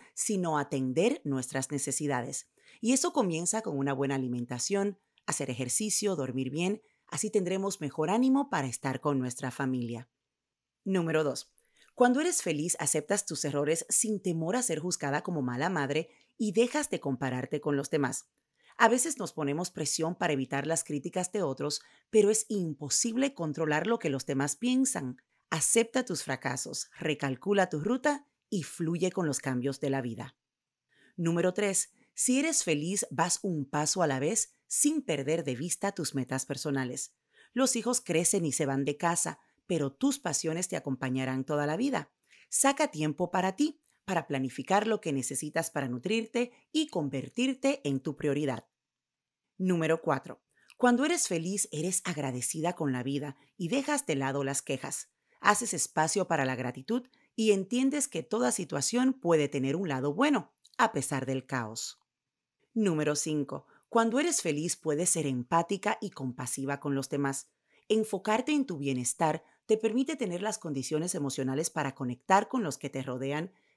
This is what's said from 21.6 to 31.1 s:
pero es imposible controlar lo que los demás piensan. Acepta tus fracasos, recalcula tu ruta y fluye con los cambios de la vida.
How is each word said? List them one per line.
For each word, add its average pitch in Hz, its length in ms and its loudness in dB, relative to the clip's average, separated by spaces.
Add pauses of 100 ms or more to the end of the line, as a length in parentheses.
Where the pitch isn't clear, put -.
pero 208 220 8
es 214 180 2
imposible 214 840 0
controlar 156 520 0
lo 233 120 2
que 170 100 -2
los 135 160 -2
demás 143 320 0
piensan. 240 640 0 (300)
Acepta 226 560 2
tus 160 160 -4
fracasos, 135 640 -6 (100)
recalcula 160 680 0
tu 156 120 -4
ruta 262 460 0 (220)
y 185 140 -2
fluye 170 500 -2
con 175 140 -2
los 143 140 -2
cambios 131 380 -2
de 143 120 -2
la 135 100 0
vida. 120 380 -8 (800)